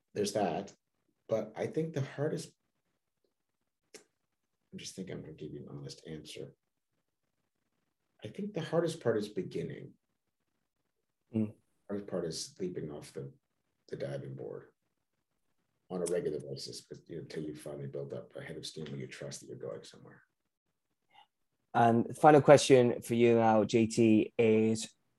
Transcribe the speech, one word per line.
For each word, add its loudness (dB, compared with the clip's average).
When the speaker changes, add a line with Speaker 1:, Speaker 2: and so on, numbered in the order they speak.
Speaker 1:
there's -4
that. -4
But -4
I -4
think -6
the -2
hardest, -6
I'm -16
just -14
thinking -10
I'm -10
gonna -16
give -14
you -12
an -14
honest -14
answer. -14
I -10
think -10
the -4
hardest -2
part 2
is -2
beginning. -8
Speaker 2:
Mm. -2
Speaker 1:
Hardest -10
part -4
is -8
leaping -8
off -14
the, -12
the -10
diving -8
board -12
on -6
a -2
regular -2
basis, -12
but, -18
you -12
know, -12
until -10
you -10
finally -12
build -10
up -12
a -12
head -14
of -14
steam -12
where -12
you -10
trust -14
that -20
you're -14
going -10
somewhere. -20
Speaker 2:
And 4
the -10
final 8
question 8
for -4
you 6
now, 6
J 4
T, 4
is 2